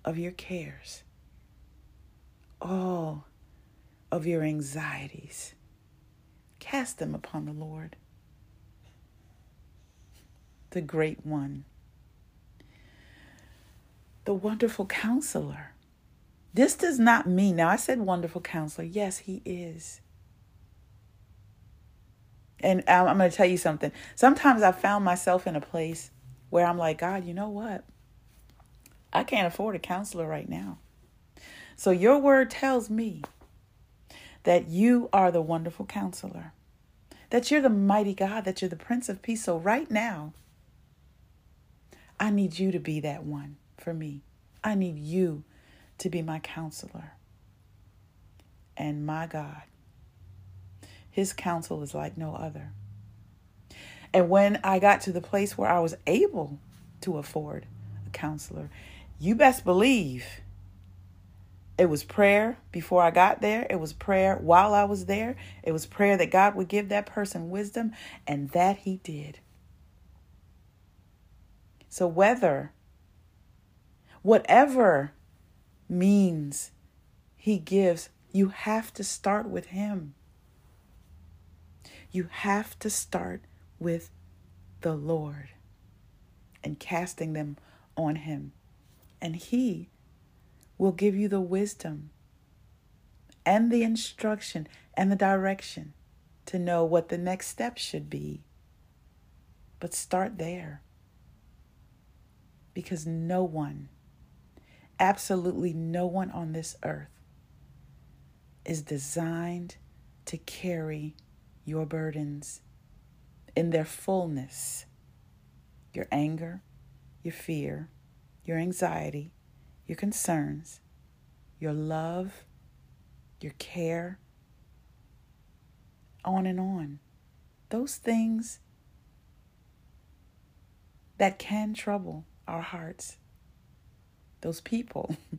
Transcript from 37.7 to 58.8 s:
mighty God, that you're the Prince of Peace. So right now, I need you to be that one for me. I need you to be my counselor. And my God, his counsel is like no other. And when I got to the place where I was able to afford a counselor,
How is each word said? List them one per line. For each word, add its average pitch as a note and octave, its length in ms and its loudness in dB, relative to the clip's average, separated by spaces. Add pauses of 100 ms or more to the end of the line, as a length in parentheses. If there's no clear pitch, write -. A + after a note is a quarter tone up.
mighty G3+ 420 4
God, G3 320 -2
that F#3 160 -4
you're F#3 80 -2
the E3+ 60 -10
Prince A#3+ 340 -4
of F#3+ 140 -8
Peace. A3+ 220 -4
So E3+ 120 0
right A3 320 0
now, G#3 440 -4 (1900)
I G#3+ 100 2
need F#3 300 0
you F#3+ 120 0
to F3 80 -2
be D3+ 200 -4
that D3+ 240 -6
one C#3+ 340 -10 (220)
for E3+ 120 -8
me. D3+ 300 -8 (420)
I G#3+ 120 0
need E3+ 240 -2
you D#3 440 -2 (540)
to - 100 -6
be E3+ 140 -4
my D#3+ 160 -6
counselor. D#3+ 760 -12 (1600)
And D3 300 -4
my D#3 180 -4
God, D3+ 380 -10 (1500)
his G3 240 -2
counsel E3 480 -6
is C#3+ 140 -10
like D3 200 -8
no D#3+ 200 -8
other. D3+ 380 -10 (1400)
And F3+ 160 6
when G3+ 340 6
I F#3+ 140 4
got G3+ 240 8
to G3 100 -6
the E3+ 100 -2
place G3+ 360 -2
where G3 120 0
I F3 100 4
was E3 160 0 (100)
able F#3 540 2 (420)
to F3 160 -4
afford D3+ 480 -8 (400)
a - 60 -12
counselor, D3+ 580 -8 (500)